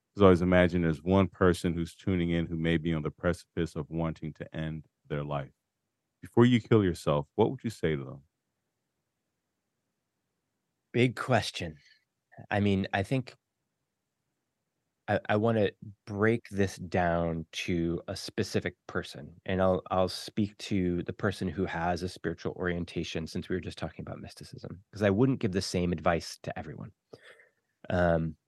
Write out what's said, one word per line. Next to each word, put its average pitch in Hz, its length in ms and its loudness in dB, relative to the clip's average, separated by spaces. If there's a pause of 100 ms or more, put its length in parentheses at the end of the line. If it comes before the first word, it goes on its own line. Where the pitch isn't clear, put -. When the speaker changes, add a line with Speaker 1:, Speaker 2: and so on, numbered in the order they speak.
(140)
Speaker 1:
'cause 101 80 -2
I - 40 12
always 90 160 8
imagine 90 400 6
there's 80 200 0
one 92 260 4
person 90 460 2
who's 82 200 -6
tuning 87 360 0
in 82 160 0
who 85 100 -6
may 82 200 2
be 82 160 -2
on 78 100 -2
the 76 80 -4
precipice - 640 -4
of 76 140 -8
wanting 80 440 -6
to - 200 -14
end 78 320 -8 (200)
their 73 180 -6
life. 71 280 -8 (680)
Before 120 240 4
you 123 140 4
kill 107 240 4
yourself, 76 520 0
what 110 140 4
would 131 140 -8
you 117 60 -6
say 80 260 -2
to 67 80 -8
them? 69 200 -14 (2750)
Speaker 2:
Big 120 240 2
question. - 600 -2 (720)
I 101 100 2
mean, 98 320 4
I 101 120 0
think 131 320 -4 (1700)
I, 104 100 2 (100)
I 107 80 2
wanna 110 340 4 (360)
break 110 440 2
this 98 260 0
down 85 760 0
to 85 560 -2
a 98 80 -6
specific - 600 -6 (100)
person, 85 580 -10
and 95 160 0
I'll, 92 300 2
I'll 92 180 2
speak - 500 -4
to 90 440 -2
the - 100 -8
person 98 360 -4
who 90 160 -4
has 85 380 -4
a 90 60 -4
spiritual - 440 -8
orientation, 85 760 -6
since - 220 -8
we 92 80 -4
were 87 40 -6
just 85 180 -12
talking 80 240 -10
about - 180 -12
mysticism, - 640 -16 (100)
'cause 104 100 -10
I 101 80 4
wouldn't 127 300 2
give 98 120 -2
the 95 100 -2
same 90 300 -2
advice 82 520 -2
to - 140 -8
everyone. - 340 -12 (960)
Um, 85 460 2 (120)